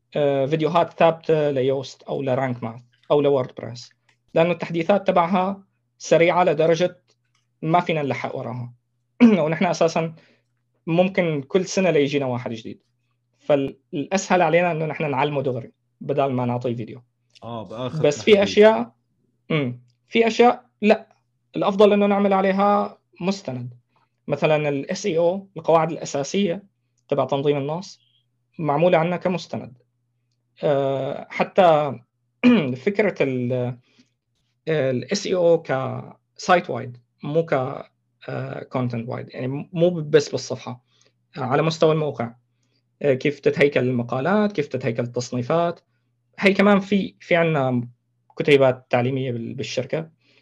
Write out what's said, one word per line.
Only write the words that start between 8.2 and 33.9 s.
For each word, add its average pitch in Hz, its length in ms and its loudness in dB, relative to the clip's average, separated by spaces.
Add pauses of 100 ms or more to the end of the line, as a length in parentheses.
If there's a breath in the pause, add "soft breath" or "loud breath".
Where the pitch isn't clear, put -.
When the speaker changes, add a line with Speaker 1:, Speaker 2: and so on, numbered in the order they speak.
Speaker 1:
وراها. 120 380 -10 (480)
<clears throat> 208 220 8
ونحن 160 220 0
أساسًا 165 480 0 (760 soft breath)
ممكن 170 540 0
كل 180 240 -2
سنة 190 240 0
ليجينا 139 360 0
واحد 123 260 -6
جديد، 110 300 -14 (580)
فالأسهل 147 1000 -2
علينا 170 300 2
إنه 156 140 -4
نحن 151 260 -4
نعلمه 139 300 -2
دغري 123 300 -6 (300)
بدل 139 320 -2
ما 123 120 -2
نعطيه 120 300 -4
فيديو. 120 260 -12 (420)
Speaker 2:
آه، 113 200 -12
بآخر 123 400 -8
Speaker 1:
بس 147 200 0
في 220 100 6
Speaker 2:
تحديث. 196 160 4
Speaker 1:
أشياء، 220 420 4 (580)
مم، 139 320 -4 (260)
في 226 200 2
أشياء 240 380 4 (160)
لا، 208 260 2 (480)
الأفضل 196 380 4
إنه 202 120 4
نعمل 202 280 2
عليها 196 640 0 (240)
مستند. 131 520 -6 (540)
مثلًا 151 420 0
ال 139 220 -4
S 196 100 -8
E 175 160 -2
O، 175 240 0 (160)
القواعد 170 340 2
الأساسية 185 720 -4 (440)
تبع 139 180 0
تنظيم 143 320 0
النص، 151 420 -8 (600)
معمولة 160 380 2
عنا 170 200 0
كمستند. 165 600 -6 (840)
آه، 135 640 -2
حتى 160 720 2 (440)
<clears throat> 165 420 4
فكرة 202 380 0
ال، 127 300 -2 (1120 soft breath)